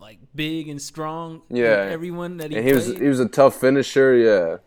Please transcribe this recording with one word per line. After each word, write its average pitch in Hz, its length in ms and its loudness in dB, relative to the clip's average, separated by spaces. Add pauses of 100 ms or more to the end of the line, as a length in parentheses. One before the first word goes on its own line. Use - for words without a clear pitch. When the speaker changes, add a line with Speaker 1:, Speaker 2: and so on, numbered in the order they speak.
Speaker 1:
like, 107 180 -20 (160)
big 156 340 -8
and 143 120 -12
strong 160 720 -12
with 123 100 -4
Speaker 2:
Yeah. 104 300 2
Speaker 1:
everyone 175 480 -10
that 156 120 -10
he 151 60 -6
Speaker 2:
And 113 100 -2
he 135 80 4
was, 117 120 2
Speaker 1:
played. 120 160 -6
Speaker 2:
he 139 60 2
was 131 120 0
a 120 80 0
tough 139 320 4
finisher, 131 540 2
yeah. 101 420 2 (100)